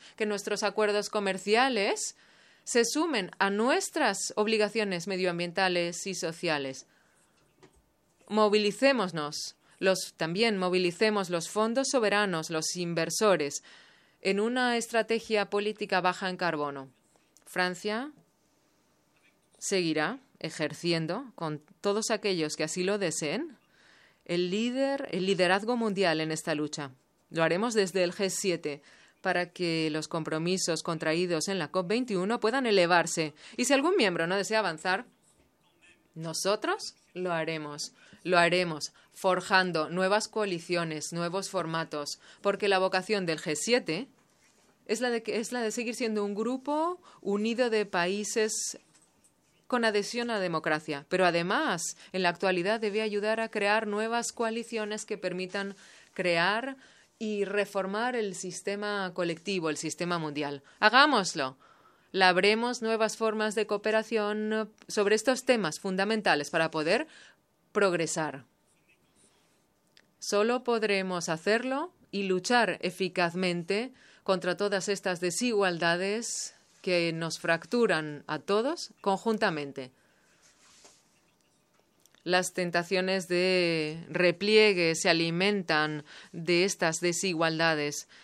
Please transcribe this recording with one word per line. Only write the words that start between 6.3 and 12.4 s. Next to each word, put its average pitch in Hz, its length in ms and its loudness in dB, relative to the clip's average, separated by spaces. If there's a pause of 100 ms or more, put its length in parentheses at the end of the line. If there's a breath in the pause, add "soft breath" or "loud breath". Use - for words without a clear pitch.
Movilicémonos, 208 1300 2 (240 soft breath)
los, 185 360 0
también 190 420 0
movilicemos 185 720 0
los 170 200 -4
fondos 233 420 0
soberanos, 202 580 0